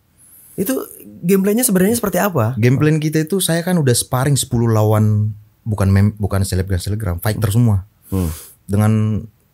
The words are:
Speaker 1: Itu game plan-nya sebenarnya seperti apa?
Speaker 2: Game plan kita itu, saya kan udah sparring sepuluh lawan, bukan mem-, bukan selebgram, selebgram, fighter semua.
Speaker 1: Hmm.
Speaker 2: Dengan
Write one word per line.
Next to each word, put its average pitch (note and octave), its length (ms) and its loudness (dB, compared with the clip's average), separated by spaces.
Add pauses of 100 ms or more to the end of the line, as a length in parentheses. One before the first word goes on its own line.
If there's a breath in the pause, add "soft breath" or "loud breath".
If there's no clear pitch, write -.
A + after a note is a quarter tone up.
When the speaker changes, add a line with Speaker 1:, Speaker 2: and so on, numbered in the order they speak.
(540)
Speaker 1:
Itu C4 220 -4 (420)
game F#3+ 220 2
plan-nya G#3 240 0
sebenarnya G3 320 2
seperti F#3 220 -2
apa? D#3 360 0
Speaker 2:
Game B2 220 2
plan D3+ 220 2
kita D#3 200 -2
itu, D#3+ 220 -2
saya E3+ 220 -2
kan F3+ 140 -2
udah C#3 160 2
sparring C3 440 0
sepuluh A#2 320 0
lawan, G#2+ 640 2 (300)
bukan G2+ 260 -2
mem-, G2+ 260 4
bukan G2 280 -2
selebgram, F#2 360 -2
selebgram, F#2+ 400 -6
fighter G#2+ 300 -2
semua. G#2 400 2 (180)
Speaker 1:
Hmm. F#2 220 -2 (340 loud breath)
Speaker 2:
Dengan G#2+ 600 0 (300)